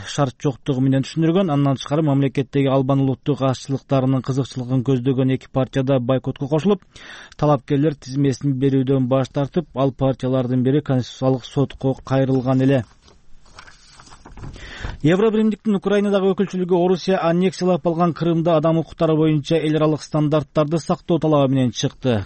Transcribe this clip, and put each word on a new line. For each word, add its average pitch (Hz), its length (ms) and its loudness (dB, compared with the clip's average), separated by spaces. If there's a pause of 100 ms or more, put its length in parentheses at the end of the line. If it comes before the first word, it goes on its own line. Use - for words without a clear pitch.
шарт 139 340 -4
жоктугу 135 400 -2
менен 135 240 2
түшүндүргөн. 165 480 0
Андан 139 240 2
тышкары, 147 240 -2
мамлекеттеги 139 720 0
Албан 135 320 2
улуттук 135 380 -2
азчылыктарынын 131 800 -2
кызыкчылыгын 131 560 -4
көздөгөн 131 540 0
эки - 180 -10
партия 131 300 -2
да 135 160 0
бойкотко 131 480 -4
кошулуп, 156 340 0 (560)
талапкерлер 147 560 2
тизмесин 139 640 -2
берүүдөн 135 500 2
баш 131 220 0
тартып, 143 460 -4
ал 131 180 0
партиялардын 127 680 0
бири 135 180 2
Конституциялык 131 640 -2
сотко 135 480 -2 (100)
кайрылган 131 580 0
эле. 135 240 2 (2250)
Евробиримдиктин 214 760 2
Украинадагы 202 540 0
өкүлчүлүгү 185 460 0
Орусия 185 440 0
аннексиялап 175 680 0
алган 170 260 0
Крымда 165 440 0
адам 160 220 2
укуктары 160 360 0
боюнча 156 400 2
эл 156 220 0
аралык 156 240 0
стандарттарды 151 760 0
сактоо 170 420 -2
талабы 143 340 2
менен 127 180 2
чыкты. 120 540 -2